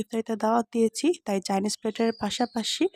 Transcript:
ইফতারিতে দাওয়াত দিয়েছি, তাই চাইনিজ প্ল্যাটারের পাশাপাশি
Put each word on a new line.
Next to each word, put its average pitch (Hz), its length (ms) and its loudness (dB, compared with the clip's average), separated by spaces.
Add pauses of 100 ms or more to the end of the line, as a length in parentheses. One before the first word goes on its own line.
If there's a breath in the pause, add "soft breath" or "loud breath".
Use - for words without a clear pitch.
ইফতারিতে 226 320 -4 (100)
দাওয়াত 226 300 2
দিয়েছি, 226 340 2 (180)
তাই 196 220 0
চাইনিজ 202 320 0
প্ল্যাটারের 226 440 0
পাশাপাশি 233 600 -2 (100)